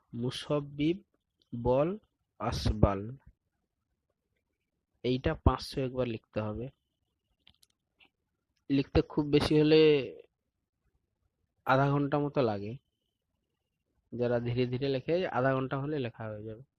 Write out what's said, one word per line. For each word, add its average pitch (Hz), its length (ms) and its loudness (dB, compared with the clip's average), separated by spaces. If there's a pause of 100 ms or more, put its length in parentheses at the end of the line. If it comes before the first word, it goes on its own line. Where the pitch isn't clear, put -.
(140)
মুসব্বিব 143 880 -4 (600)
বল 139 360 2 (400)
আসবাল", 107 760 0 (1900)
এইটা 127 320 -2
পাঁচশো - 460 0
এক 131 120 -4
বার 127 160 -2
লিখতে 110 320 -8
হবে। 107 280 -6 (2000)
লিখতে 139 320 2
খুব 151 240 -2
বেশি 147 340 4
হলে 151 640 4 (1400)
আধা 135 260 4
ঘন্টা 143 280 0
মতো 147 240 0
লাগে, 107 340 -2 (1400)
যারা 120 260 0
ধীরে 120 260 -2
ধীরে 127 220 -4
লেখে 156 380 -2
আধা 131 280 0
ঘন্টা 131 240 -4
হলে 147 200 -4
লেখা 117 300 -8
হয়ে 107 160 -10
যাবে। 110 180 -12 (160)